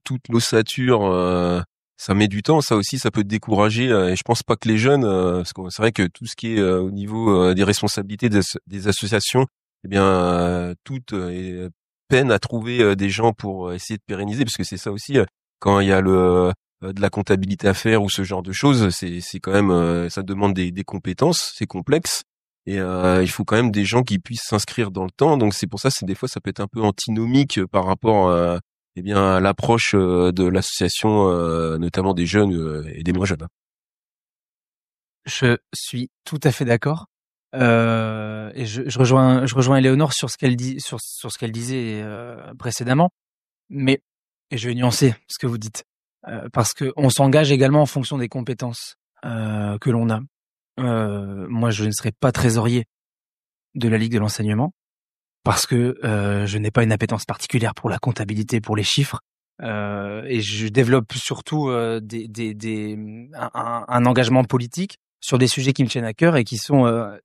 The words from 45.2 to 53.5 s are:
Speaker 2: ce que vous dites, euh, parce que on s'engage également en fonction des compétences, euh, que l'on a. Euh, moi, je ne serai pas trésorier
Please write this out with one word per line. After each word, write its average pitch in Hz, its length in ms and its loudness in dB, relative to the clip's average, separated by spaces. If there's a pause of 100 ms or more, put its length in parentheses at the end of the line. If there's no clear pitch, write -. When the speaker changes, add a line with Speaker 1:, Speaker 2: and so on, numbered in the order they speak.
Speaker 2:
ce - 100 -12
que 143 80 -6
vous 117 120 -4
dites, 110 260 -12 (420)
euh, 117 260 -12
parce - 220 0
que 135 220 -4
on 139 140 4
s'engage 139 420 4
également 139 300 4
en 139 40 4
fonction 139 320 -6
des 120 100 -4
compétences, 123 680 -8 (280)
euh, 107 540 -4
que 127 120 0
l'on 117 200 2
a. 110 100 0 (600)
Euh, 101 680 -4
moi, 117 220 0
je 107 140 -2
ne 107 80 0
serai 110 180 -4
pas 127 220 0
trésorier 120 540 0 (880)